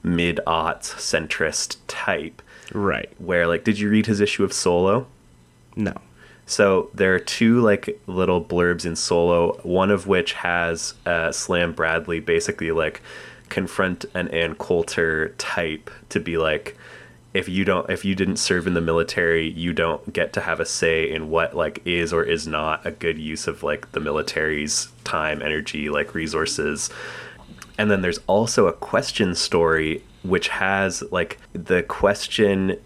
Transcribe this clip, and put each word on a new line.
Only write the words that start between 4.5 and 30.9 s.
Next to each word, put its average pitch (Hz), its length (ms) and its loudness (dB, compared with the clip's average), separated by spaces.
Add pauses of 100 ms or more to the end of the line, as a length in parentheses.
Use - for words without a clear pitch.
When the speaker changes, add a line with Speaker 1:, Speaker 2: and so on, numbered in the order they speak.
Speaker 1:
Solo? 95 560 2 (680)
Speaker 2:
No. 104 200 -2 (520)
Speaker 1:
So 98 480 4
there 95 220 4
are - 20 2
two, 117 440 4
like, 104 440 2
little 90 380 2
blurbs 87 420 2
in 82 80 -4
Solo, 85 680 2
one 92 260 2
of 95 160 2
which 92 280 2
has, 85 600 -2 (100)
uh, 82 280 0
Slam 87 400 0
Bradley 80 480 -2
basically, 82 500 0
like, 80 320 -2 (460)
confront 92 560 -2 (100)
an 90 140 -2
Ann 82 260 0
Coulter 82 840 0
type - 540 -6 (200)
to - 100 -2
be 82 180 -4
like, 78 380 -2 (580)
"If 98 140 0
you 92 160 0
don't, 92 260 2
if 92 140 -2
you 98 100 2
didn't 95 220 0
serve 87 300 0
in 90 80 0
the 85 60 2
military, 82 680 2
you 85 220 -4
don't 82 400 -2
get 85 220 -2
to - 60 -2
have 82 200 -4
a 82 40 0
say 80 440 0
in 78 200 -4
what, 82 280 0
like, - 280 -2
is 85 280 0
or 82 100 2
is 80 240 -2
not 78 400 -2
a 87 40 -4
good 80 280 -4
use 78 300 -8
of, - 140 -8
like, 76 300 -4
the 78 80 -4
military's 76 880 -2 (140)
time, 76 400 -4
energy, 76 460 -4
like, 73 260 -2
resources." 78 760 -4 (880)
And 107 120 2
then 95 120 4
there's 87 240 -2
also 107 400 4
a 82 60 2
question - 600 -2
story 80 680 2 (200)
which 92 260 0
has, 98 640 0